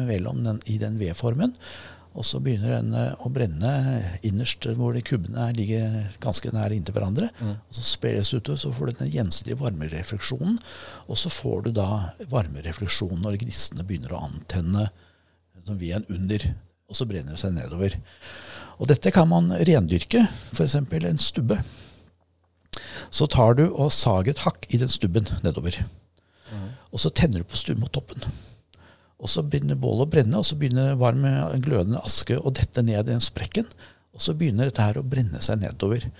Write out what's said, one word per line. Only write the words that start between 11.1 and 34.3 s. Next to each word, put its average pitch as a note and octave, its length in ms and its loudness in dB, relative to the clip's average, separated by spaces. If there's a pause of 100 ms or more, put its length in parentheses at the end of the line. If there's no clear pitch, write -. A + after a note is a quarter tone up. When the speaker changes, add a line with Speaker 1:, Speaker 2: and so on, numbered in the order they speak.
Speaker 1:
så - 120 2
får G2+ 360 -2
du A#2 80 -2
da G2 400 -2 (180)
varmerefleksjonen E2+ 920 -2
når G2+ 180 -2
gnistene - 440 -2
begynner F2 320 -6
å D2+ 80 -6
antenne, E2+ 640 -2 (760)
som G2+ 120 -6
veden F2+ 320 -4
under, F#2+ 380 -2 (400)
og - 80 -8
så C3 100 -2
brenner A2+ 300 -6
det F2 40 -8
seg F#2+ 140 -2
nedover. E2+ 400 -2 (840)
Og - 80 0
dette D3 240 4
kan E3 160 8
man E3+ 240 4
rendyrke, E3 760 4 (240)
for E3 100 2
eksempel D3 420 0
en E3+ 140 2
stubbe. C#3+ 400 2 (1500)
Så D3+ 160 4
tar A#2+ 300 8
du D3 100 8
og C#3+ 280 2
sager F#2 380 4
et - 120 -6
hakk - 240 -2
i A#2 120 4
den B2+ 100 0
stubben G2 340 2 (180)
nedover. E2+ 360 -2 (720)
Speaker 2:
Mhm. G2+ 160 -8 (260)
Speaker 1:
Og - 80 0
så - 120 2
tenner A2+ 280 2
du E2+ 80 -8
på - 80 -4
stubben - 300 0
på - 100 -14
toppen. - 260 -10 (960)
Og - 80 -8
så E3 160 2
begynner C#3+ 320 0
bålet C3 320 2
å D#3 40 -8
brenne, C#3 280 4
og G3+ 80 2
så - 80 0
begynner C3+ 400 2
varm, B2 300 4 (360)
glødende A2 440 2
aske - 340 2
å C3+ 160 0
dette - 300 0
ned G#2+ 160 2
i G#2+ 100 -4
den A#2+ 120 0
sprekken. - 420 -2 (500)
Og - 80 -10
så D#3+ 140 2